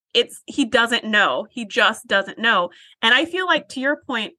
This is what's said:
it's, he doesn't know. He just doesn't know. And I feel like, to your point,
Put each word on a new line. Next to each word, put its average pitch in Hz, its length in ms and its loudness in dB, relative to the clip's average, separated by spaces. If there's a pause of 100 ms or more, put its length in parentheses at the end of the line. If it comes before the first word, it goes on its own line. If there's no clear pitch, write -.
(140)
it's, 247 320 -2
he - 200 -2
doesn't 226 380 0
know. 196 460 0
He 233 160 -12
just 214 400 0
doesn't 196 320 -2
know. 208 320 0 (320)
And 233 140 4
I 302 100 2
feel 359 220 -4
like, 302 220 0
to - 100 -12
your 285 260 -2
point, 226 340 -6